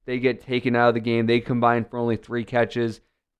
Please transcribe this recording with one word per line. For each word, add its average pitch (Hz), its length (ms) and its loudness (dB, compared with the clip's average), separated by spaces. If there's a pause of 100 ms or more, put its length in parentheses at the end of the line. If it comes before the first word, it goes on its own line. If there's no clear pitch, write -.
they 127 140 -6
get 123 220 0
taken 123 340 -2
out 120 120 4
of 120 60 6
the 117 80 -2
game. 117 240 0
They 120 160 2
combine 120 420 0
for 120 160 -10
only 120 160 -2
three 120 300 -8
catches. 117 560 -2 (380)